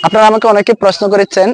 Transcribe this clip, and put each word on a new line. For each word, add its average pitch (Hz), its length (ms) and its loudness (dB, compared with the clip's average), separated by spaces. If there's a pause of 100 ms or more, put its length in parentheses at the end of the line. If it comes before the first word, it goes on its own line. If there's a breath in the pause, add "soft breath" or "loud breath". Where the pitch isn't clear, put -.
আপনারা 214 240 2
আমাকে 220 220 0
অনেকে 208 260 0
প্রশ্ন 202 360 -2
করেছেন, 196 440 0